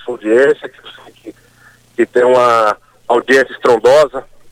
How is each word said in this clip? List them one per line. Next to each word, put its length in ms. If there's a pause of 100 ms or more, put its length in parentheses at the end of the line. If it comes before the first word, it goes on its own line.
sua 100
audiência, 540
que 100
eu 120 (140)
sei 100
que, 200 (640)
que 100
tem 180
uma 520 (320)
audiência 440
estrondosa, 720 (260)